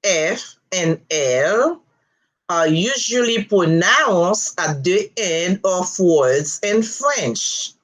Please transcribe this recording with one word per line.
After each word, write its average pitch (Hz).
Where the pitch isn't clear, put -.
F, 180
and 165
L 160
are 165
usually 233
pronounced 190
at 151
the 196
end 180
of 180
words 151
in 208
French. 220